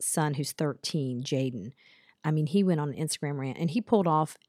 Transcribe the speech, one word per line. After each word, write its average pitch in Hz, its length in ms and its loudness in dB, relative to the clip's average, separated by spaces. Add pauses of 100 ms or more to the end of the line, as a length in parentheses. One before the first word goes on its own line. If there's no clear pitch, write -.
son, 151 300 0
who's 139 180 -4
thirteen, 131 680 -4
Jaden. 127 480 -2 (540)
I 156 80 2
mean, 156 140 2
he 190 180 2
went 170 160 2
on 147 120 -2
an - 40 -8
Instagram 147 420 -4
rant 131 200 -4
and 165 120 0
he 214 100 0
pulled 202 280 4
off 156 280 2 (120)